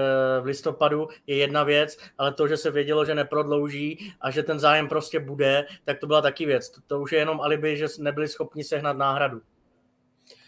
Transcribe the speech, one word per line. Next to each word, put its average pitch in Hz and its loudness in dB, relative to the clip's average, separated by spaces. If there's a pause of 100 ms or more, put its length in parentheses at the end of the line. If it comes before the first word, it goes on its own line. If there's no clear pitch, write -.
(420)
v 123 -10
listopadu, 151 0 (200)
je 143 -2
jedna 143 2
věc, 147 2 (200)
ale 139 0
to, 147 0
že 151 0
se 151 -2
vědělo, 147 2
že 151 -2
neprodlouží 147 -2
a 135 -2
že 147 -2
ten 151 -2
zájem 151 6
prostě 151 -2
bude, 139 2 (200)
tak 143 -4
to 170 -8
byla 151 4
taky 143 0
věc. 131 0
To, - -20
to 143 -2
už 143 -6
je 160 4
jenom 151 0
alibi, 147 0
že 151 -2
s-, 147 -8
nebyli 147 -2
schopni - -8
sehnat 143 -2
náhradu. 139 0 (1080)